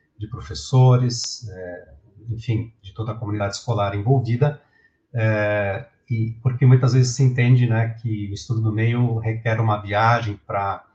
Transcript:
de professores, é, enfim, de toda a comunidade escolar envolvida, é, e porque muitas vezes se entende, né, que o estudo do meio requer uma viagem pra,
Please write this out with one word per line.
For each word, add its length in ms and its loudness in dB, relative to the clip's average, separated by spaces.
de 100 -10
professores, 1200 0
é, 460 -14
enfim, 500 -4
de 100 -20
toda 200 -8
a 40 -8
comunidade 400 -6
escolar 380 -4
envolvida, 680 0
é, 720 0
e 220 -4
porque 240 0
muitas 280 6
vezes 220 2
se 60 0
entende, 460 4
né, 220 2
que 300 -4
o 20 -8
estudo 280 -4
do 100 0
meio 480 0
requer 420 -2
uma 160 0
viagem 720 0
pra, 360 -4